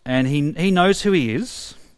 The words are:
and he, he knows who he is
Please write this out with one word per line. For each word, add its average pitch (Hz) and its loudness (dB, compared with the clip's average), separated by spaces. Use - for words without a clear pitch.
and 127 0
he, 147 0
he 185 0
knows 185 2
who 202 2
he 123 0
is - -8